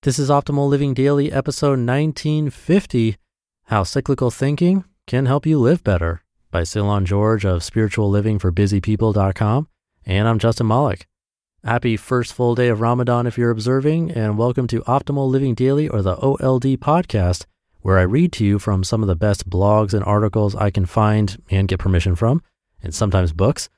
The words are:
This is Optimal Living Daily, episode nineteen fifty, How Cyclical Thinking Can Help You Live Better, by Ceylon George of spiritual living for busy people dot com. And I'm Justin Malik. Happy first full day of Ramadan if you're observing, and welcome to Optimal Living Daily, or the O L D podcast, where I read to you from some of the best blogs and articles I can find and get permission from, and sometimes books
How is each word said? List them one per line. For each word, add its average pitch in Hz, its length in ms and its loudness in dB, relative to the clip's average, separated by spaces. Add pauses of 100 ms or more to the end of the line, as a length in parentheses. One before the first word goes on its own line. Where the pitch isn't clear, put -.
This 135 160 0
is 139 120 -2
Optimal 143 380 0
Living 139 260 0
Daily, 143 380 0
episode 139 460 0
nineteen 151 680 -2
fifty, 120 680 0 (480)
How 107 180 0
Cyclical 131 480 -2
Thinking 175 540 0 (220)
Can 131 200 0
Help 139 200 0
You 156 120 2
Live 135 260 2
Better, 85 380 -2 (280)
by 85 140 -2
Ceylon 101 400 -2
George 101 400 0
of 90 200 0
spiritual 110 440 -2
living 104 300 0
for 92 120 0
busy 98 300 2
people 107 320 0
dot 98 220 2
com. 113 340 0 (360)
And 101 240 0
I'm 113 100 2
Justin 117 280 0
Malik. 117 400 0 (580)
Happy 117 320 -2
first 123 360 -4
full 120 220 0
day 123 140 2
of 110 120 0
Ramadan 120 460 0
if 117 100 -4
you're 120 140 2
observing, 135 640 -2
and 107 260 -2
welcome 120 300 0
to 113 140 -4
Optimal 135 460 -2
Living 131 260 0
Daily, 139 340 0
or 104 140 -2
the 92 220 0
O 135 160 2
L 131 180 0
D 131 180 0
podcast, 113 680 0 (340)
where 95 180 2
I 92 40 4
read 139 320 2
to 110 100 -2
you 101 140 2
from 95 260 0
some 110 180 0
of 101 60 0
the 90 80 2
best 98 340 -2
blogs 101 420 2
and 101 120 0
articles 104 500 0
I 104 160 0
can 95 160 0
find 107 640 0
and 98 160 2
get 92 140 -2
permission 92 340 0
from, 120 280 0 (400)
and 82 120 -10
sometimes 92 380 0
books 95 460 -2